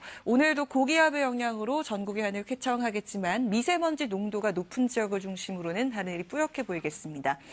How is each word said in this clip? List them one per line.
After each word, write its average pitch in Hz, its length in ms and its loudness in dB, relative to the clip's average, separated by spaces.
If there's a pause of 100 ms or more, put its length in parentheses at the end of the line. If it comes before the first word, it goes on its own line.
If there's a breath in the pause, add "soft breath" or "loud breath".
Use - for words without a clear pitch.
(240 loud breath)
오늘도 285 420 4
고기압의 294 560 4
영향으로 240 600 0
전국의 202 400 -4
하늘 202 200 -2
쾌청하겠지만, 226 1080 -2
미세먼지 311 580 2
농도가 202 460 -2
높은 180 340 0
지역을 208 320 0
중심으로는 190 720 -4
하늘이 180 320 -4
뿌옇게 294 400 -2
보이겠습니다. 151 720 -2 (160 loud breath)